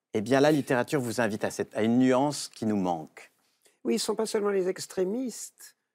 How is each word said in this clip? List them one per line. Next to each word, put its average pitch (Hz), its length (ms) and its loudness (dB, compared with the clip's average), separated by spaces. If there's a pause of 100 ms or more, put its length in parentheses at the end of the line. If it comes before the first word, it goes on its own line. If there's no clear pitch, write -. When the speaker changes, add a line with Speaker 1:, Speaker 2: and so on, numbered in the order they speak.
(140)
Speaker 1:
Eh 113 60 0
bien, 120 220 2
la 151 100 6
littérature 135 480 0
vous 120 220 -2
invite 110 240 -2
à 98 40 0
cette, - 280 -6
à - 40 0
une 117 160 4
nuance 131 520 2
qui - 160 -8
nous 107 120 0
manque. 87 540 -4 (540)
Speaker 2:
Oui, 233 140 0
ce - 40 -4
ne - 40 -8
sont 214 80 -2
pas 220 100 -2
seulement 202 260 -2
les 190 160 0
extrémistes. 185 1080 -6 (200)